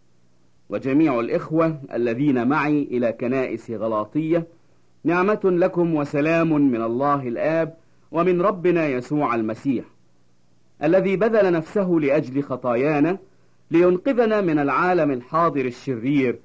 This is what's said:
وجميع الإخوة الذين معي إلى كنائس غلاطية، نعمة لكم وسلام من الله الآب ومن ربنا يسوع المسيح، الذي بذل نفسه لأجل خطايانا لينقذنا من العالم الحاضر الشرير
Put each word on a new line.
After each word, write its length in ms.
وجميع 520
الإخوة 600
الذين 540
معي 340
إلى 300
كنائس 580
غلاطية، 760
نعمة 400
لكم 500
وسلام 580
من 300
الله 460
الآب 460
ومن 300
ربنا 460
يسوع 460
المسيح، 500
الذي 340
بذل 360
نفسه 380
لأجل 520
خطايانا 760
لينقذنا 680
من 180
العالم 520
الحاضر 540
الشرير 800